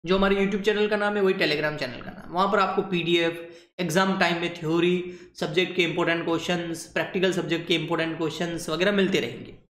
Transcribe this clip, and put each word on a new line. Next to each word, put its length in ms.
जो 100
हमारे 200
YouTube 280
channel 240
का 80
नाम 200
है, 60
वही 120
Telegram 440
channel 220
का 100
नाम। 220
वहाँ 200
पर 60
आपको 240
PDF, 760
exam 380
time 220
में 140
theory, 640
subject 360
के 60
इंपॉर्टेंट 420
questions, 640
practical 460
subject 360
के 60
इंपॉर्टेंट 440
questions 500
वगैरह 240
मिलते 280
रहेंगे। 380